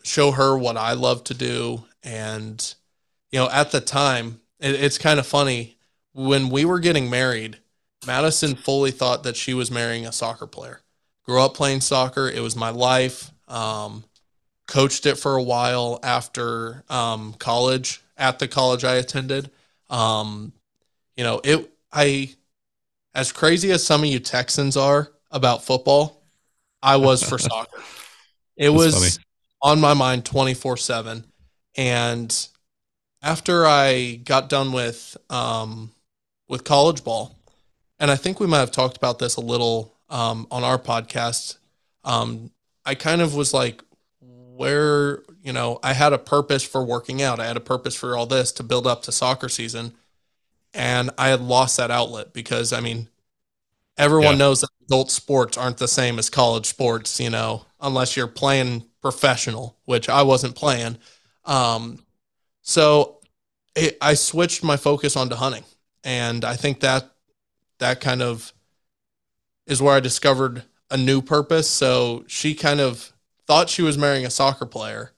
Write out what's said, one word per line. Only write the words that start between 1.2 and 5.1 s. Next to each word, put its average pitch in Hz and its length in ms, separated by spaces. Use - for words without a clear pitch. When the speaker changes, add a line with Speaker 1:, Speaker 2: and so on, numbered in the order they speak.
Speaker 1:
to - 100
do. 120 480
And, 110 720
you 135 80
know, 127 100
at 147 220
the 139 80
time, 123 600
it, 139 160
it's 139 220
kinda 151 260